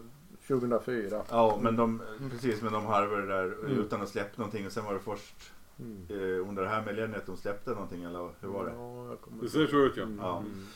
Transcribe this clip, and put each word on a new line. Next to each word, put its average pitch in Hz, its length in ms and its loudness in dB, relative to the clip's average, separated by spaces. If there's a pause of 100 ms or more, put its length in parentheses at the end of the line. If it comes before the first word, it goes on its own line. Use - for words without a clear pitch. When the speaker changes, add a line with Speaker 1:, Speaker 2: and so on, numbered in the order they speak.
(420)
Speaker 1:
tjugohundra 120 400 2
fyra. 107 480 -2
Speaker 2:
Ja, 113 320 8
men 113 140 6
de, 113 260 4 (160)
Speaker 1:
Mm. 135 120 -6
Speaker 2:
precis, 117 320 0
men 110 120 0
de 107 120 2
harvade 104 420 4
där 95 180 2
Speaker 1:
Mm. 98 200 -4 (140)
Speaker 2:
utan 104 220 0
att 98 80 -4
släppa 101 280 -2
någonting. 104 280 -4
Och 95 60 -8
sen 104 140 -4
var 101 80 -2
det 95 60 -2
först, - 520 -8 (280)
Speaker 1:
Mm. 107 300 -12
Speaker 2:
eh, 95 400 0
under 98 140 0
det 95 60 0
här 107 160 0
millenniet 107 400 -4
de 92 120 -8
släppte 101 340 -4
någonting, 95 320 -6
eller 87 260 -6 (120)
hur 98 80 -8
var 98 160 -4
det? 82 80 -4
Speaker 1:
Ja, 120 360 -10
jag 117 120 -10
kommer 117 220 -10
Speaker 3:
Det 117 60 -2
ser 143 180 4
så 147 100 4
ut, 131 200 6
ja. 101 60 -2
Speaker 1:
Mm. 107 160 -6
Speaker 2:
Ja. 92 200 0
Speaker 1:
Mm. 101 260 -8 (100)